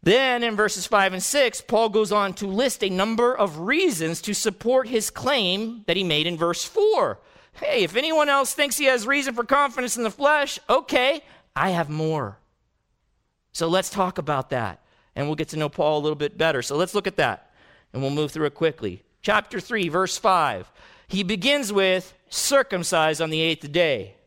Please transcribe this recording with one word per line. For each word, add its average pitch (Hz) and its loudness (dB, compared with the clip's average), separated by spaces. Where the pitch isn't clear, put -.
Then 247 4
in 226 -2
verses 202 0
five 196 4
and 185 -6
six, 262 0
Paul 226 2
goes 214 0
on 202 2
to 202 -8
list 220 -2
a 196 -2
number 220 0
of 185 0
reasons 185 0
to 208 -4
support 233 0
his 226 -2
claim 226 -2
that 170 0
he 190 0
made 156 0
in 175 -4
verse 170 -2
four. 370 0
Hey, - -2
if 170 -2
anyone 302 2
else 277 2
thinks 285 -2
he 294 -2
has 247 4
reason 269 0
for 233 -4
confidence 254 0
in 233 -2
the 214 0
flesh, 285 2
okay, 269 2
I 165 0
have 170 0
more. 151 -4
So 165 -4
let's 180 0
talk 185 -2
about 143 -4
that, 113 -4
and 139 -4
we'll 151 -2
get 156 -6
to 156 -10
know 151 -2
Paul 151 0
a 147 -2
little 151 0
bit 147 -6
better. 156 0
So 139 -4
let's 180 0
look 196 0
at 185 -6
that, 123 -2
and 123 -6
we'll 135 -2
move 147 -2
through 156 -4
it 143 -4
quickly. 113 -4
Chapter 208 -2
three, 196 -4
verse 180 -2
five. 156 0
He 190 -2
begins 220 0
with 185 0
"circumcised 170 0
on 160 -2
the 156 -2
eighth 156 -2
day." 139 0